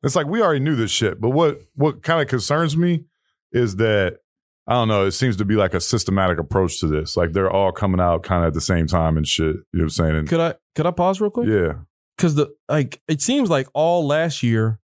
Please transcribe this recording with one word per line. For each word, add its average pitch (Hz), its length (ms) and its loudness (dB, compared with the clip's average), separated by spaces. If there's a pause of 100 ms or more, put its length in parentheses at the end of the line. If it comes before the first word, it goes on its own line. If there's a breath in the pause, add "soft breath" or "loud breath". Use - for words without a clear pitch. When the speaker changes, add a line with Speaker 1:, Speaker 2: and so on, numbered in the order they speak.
Speaker 1:
It's 143 140 -2
like, 151 120 0
we 202 140 -2
already 156 220 2
knew 151 140 0
this 110 140 -2
shit, 98 280 -2
but 113 120 0
what, 147 260 2 (180)
what 143 280 -2
kinda 160 220 0
concerns 147 520 -2
me 175 260 0 (480)
is 113 260 0
that, 104 420 2 (460)
I - 100 -2
don't 117 120 2
know, 101 180 4
it 95 60 2
seems 120 260 0
to 104 80 0
be, 104 100 2
like, 95 180 2
a - 80 0
systematic 95 580 0
approach 87 400 0
to 85 80 -2
this. 76 300 -2
Like, 85 160 0
they're 92 180 0
all 95 220 2
coming 92 260 0
out 85 240 2
kinda 85 240 2
at 76 60 0
the 76 80 -2
same 82 260 0
time 80 300 2
and 78 100 -2
shit, 80 280 -2
you - 60 -12 (120)
know 87 60 -2
what 80 40 2
I'm 78 60 0
saying? 80 260 0
And 78 140 -2
Speaker 2:
Could 165 100 0
I, 165 140 0 (220)
could 160 100 -2
I 175 60 0
pause 185 280 -2
real 208 120 -2
quick? 240 180 -4
Speaker 1:
Yeah. 90 240 2 (440)
Speaker 2:
'Cause 160 180 2
the, 143 180 0 (160)
like, 143 400 -2
it 151 120 -2
seems 254 280 0
like 139 240 0
all 165 340 2
last 156 360 -2
year 113 360 0 (120)